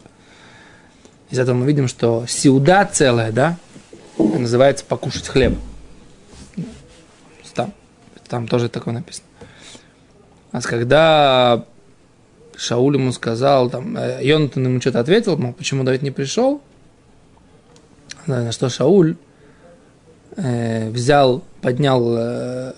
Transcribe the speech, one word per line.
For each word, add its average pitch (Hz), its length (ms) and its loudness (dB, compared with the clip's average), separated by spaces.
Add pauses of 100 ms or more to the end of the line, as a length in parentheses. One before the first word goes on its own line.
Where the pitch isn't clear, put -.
(1300)
Из 131 80 -2
этого 127 180 2
мы 123 100 0
видим, 139 220 0
что 117 400 -2
сеуда 151 560 4
целая, 120 480 0
да, 165 260 0 (600)
называется 131 640 2
покушать - 420 -8
хлеб. 127 320 2 (2000)
Там, 202 180 -6 (560)
там 120 200 -6
тоже 120 200 0
такое - 260 -8
написано. - 320 -12 (1300)
А 135 80 -6
когда 127 1040 2 (920)
Шауль 135 400 0
ему 131 160 0
сказал, 123 560 0
там, - 280 -8
э, 127 260 -6
Йонатан 135 420 0
ему 127 160 0
что-то 131 200 0
ответил, 175 360 2
мол, 123 160 -4
почему 139 320 -4
Давид 131 180 0
не 139 80 -4
пришел? 240 520 -2 (1600)
Да, 123 160 -2
на 117 100 -4
что 127 160 -4
Шауль, 165 480 2 (1200)
э, 117 540 -4
взял, 131 520 2 (180)
поднял, 127 560 0
э, 123 600 -6